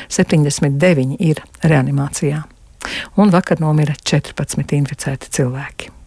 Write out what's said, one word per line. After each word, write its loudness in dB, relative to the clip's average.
septiņdesmit 2
deviņi 2
ir 0
reanimācijā. 0
Un 6
vakar 2
nomira 2
četrpadsmit -4
inficēti -4
cilvēki. -4